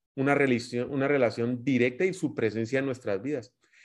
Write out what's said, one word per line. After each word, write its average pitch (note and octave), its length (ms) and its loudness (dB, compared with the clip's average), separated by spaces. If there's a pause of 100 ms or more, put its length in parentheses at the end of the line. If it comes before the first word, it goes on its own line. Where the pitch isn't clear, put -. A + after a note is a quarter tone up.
(160)
una C#3 200 2
relación, B2+ 580 0
una C3+ 140 0
relación A#2+ 560 0
directa B2+ 420 2
y F#3+ 80 -2
su E3 220 -4
presencia A2+ 440 0
en C3+ 60 0
nuestras G#2+ 360 -4
vidas. C3+ 320 -6 (320)